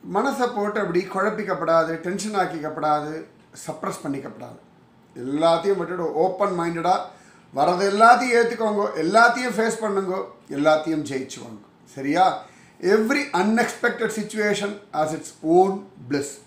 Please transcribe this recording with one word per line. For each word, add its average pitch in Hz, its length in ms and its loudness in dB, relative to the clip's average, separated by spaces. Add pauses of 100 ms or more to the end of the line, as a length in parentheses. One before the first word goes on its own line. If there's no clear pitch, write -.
மனசை 240 440 -2
போட்டு 202 320 -4
அப்படி 175 240 0
குழப்பிக்கப்படாது, 170 920 0
tension 202 440 -6
ஆக்கிக்கப்படாது, 151 720 -2 (520)
suppress 185 380 -8
பண்ணிக்கப்படாது. - 560 -10 (560)
எல்லாத்தையும் 165 640 2
விட்டுட்டு 170 340 -4
ஓப்பன் 185 460 0
மைண்டடா 170 360 0 (580)
வரது 175 360 2
எல்லாத்தையும் 233 480 6
ஏத்துக்கோங்க, 226 460 0 (120)
எல்லாத்தையும் 233 600 4
face 220 240 -2
பண்ணுங்க, 196 360 -2 (340)
எல்லாத்தையும் 156 560 2
ஜெயிச்சுவாங்க. 123 560 -10 (320)
சரியா? 147 320 2 (540)
Every 220 440 2 (100)
unexpected 226 800 0
situation 208 580 -2 (240)
has 156 180 -2
its - 180 -8 (140)
own 180 280 6 (380)
bliss. 139 200 -2 (180)